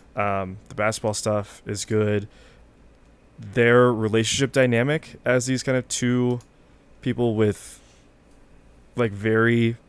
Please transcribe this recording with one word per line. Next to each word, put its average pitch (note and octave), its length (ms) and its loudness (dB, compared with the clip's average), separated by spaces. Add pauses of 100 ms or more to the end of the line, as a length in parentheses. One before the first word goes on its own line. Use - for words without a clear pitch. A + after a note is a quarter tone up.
(160)
Um, G2 400 -4 (140)
the - 40 -18
basketball G#2+ 400 -2
stuff G#2 520 -4
is G#2 180 -8
good. G#2 420 0 (1120)
Their A#2+ 540 4
relationship A2+ 600 0
dynamic C3 720 0
as B2 220 0
these C3 160 -2
kind C3 160 -2
of B2 100 -4
two B2 520 -2 (600)
people A#2+ 340 0
with, G#2+ 460 -2 (1120)
like, A#2 180 0
very, A2+ 640 2 (120)